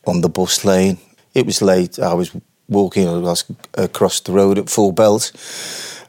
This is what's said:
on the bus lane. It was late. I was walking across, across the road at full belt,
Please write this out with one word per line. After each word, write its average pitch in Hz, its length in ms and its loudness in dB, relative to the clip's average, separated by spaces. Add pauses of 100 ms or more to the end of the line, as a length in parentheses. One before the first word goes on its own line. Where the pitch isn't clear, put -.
on 90 140 0
the 85 80 2
bus 90 360 -2
lane. 95 340 2 (340)
It 127 140 2
was - 160 -2
late. 92 360 2
I 85 140 -2
was 87 200 -2 (360)
walking 98 400 2
across, 87 360 -2 (300)
across - 460 -2
the 95 120 -6
road 98 260 4
at 95 100 -4
full 101 240 2
belt, 107 400 2 (760)